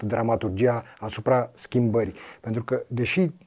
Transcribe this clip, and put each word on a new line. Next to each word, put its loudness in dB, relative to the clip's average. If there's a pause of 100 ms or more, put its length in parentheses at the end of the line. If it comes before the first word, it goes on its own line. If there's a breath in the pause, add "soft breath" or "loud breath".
dramaturgia 2 (160 loud breath)
asupra 0
schimbării. 0 (280 loud breath)
Pentru -4
că, -2
deși 0 (160)